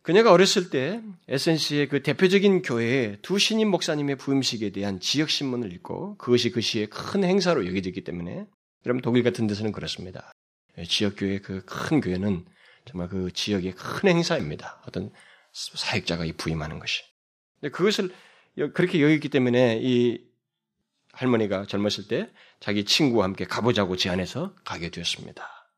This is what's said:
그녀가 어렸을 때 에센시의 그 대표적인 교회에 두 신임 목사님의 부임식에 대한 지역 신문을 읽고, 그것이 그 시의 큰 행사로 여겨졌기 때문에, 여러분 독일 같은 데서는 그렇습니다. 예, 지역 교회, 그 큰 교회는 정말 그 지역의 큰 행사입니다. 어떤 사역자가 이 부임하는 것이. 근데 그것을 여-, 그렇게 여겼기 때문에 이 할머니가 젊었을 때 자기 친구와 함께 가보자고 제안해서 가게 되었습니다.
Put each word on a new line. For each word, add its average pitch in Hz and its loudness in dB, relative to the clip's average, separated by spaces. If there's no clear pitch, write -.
그녀가 208 6
어렸을 185 6
때 160 -2
에센시의 147 0
그 139 -2
대표적인 185 4
교회에 117 0
두 190 -2
신임 214 2
목사님의 147 0
부임식에 123 0
대한 98 -4
지역 147 -2
신문을 120 -4
읽고, 202 -10
그것이 120 4
그 113 -2
시의 107 -2
큰 - -4
행사로 175 2
여겨졌기 95 -4
때문에, 87 -10
여러분 123 -2
독일 120 2
같은 117 0
데서는 104 -2
그렇습니다. - -10
예, 87 -10
지역 101 0
교회, 98 -2
그 95 -10
큰 - 0
교회는 90 -2
정말 87 -8
그 92 -4
지역의 92 -4
큰 - -2
행사입니다. 165 -2
어떤 95 -8
사역자가 - -6
이 80 -6
부임하는 76 -6
것이. - -6
근데 143 -8
그것을 196 0
여-, 147 -4
그렇게 180 2
여겼기 147 4
때문에 123 4
이 120 2
할머니가 107 0
젊었을 101 -4
때 170 -4
자기 104 -2
친구와 117 4
함께 92 -4
가보자고 104 0
제안해서 92 -4
가게 85 -10
되었습니다. - -12